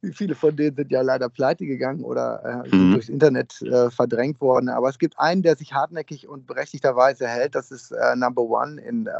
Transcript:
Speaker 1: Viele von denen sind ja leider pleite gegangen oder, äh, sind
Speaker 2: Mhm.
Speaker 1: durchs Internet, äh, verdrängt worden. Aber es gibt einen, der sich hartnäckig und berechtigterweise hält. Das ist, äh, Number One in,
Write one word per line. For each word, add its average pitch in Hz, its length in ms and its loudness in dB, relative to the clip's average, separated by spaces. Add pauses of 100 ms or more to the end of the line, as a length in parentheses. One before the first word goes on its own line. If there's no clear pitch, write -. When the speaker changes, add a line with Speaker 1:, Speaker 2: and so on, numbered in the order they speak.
(140)
Speaker 1:
Viele 180 220 -4
von 156 200 2
denen 147 220 0
sind 139 140 -4
ja 131 100 2
leider 127 260 0
pleite 135 380 -2
gegangen 131 380 -6
oder, 120 640 -6
äh, 131 40 -16
sind 95 200 6
Speaker 2:
Mhm. - 40 6
Speaker 1:
durchs - 160 -2
Internet, 139 540 0
äh, 123 260 2
verdrängt 120 500 -2
worden. 127 300 2
Aber 123 180 0
es 139 120 -4
gibt - 200 -2
einen, 170 220 2
der 165 160 4
sich - 160 -16
hartnäckig 156 560 -6
und 131 160 -18
berechtigterweise 131 800 0
hält. 120 280 -2
Das 135 160 -6
ist, 127 200 -18
äh, 120 240 0
Number 123 280 0
One 120 360 -2
in, 113 300 -4 (100)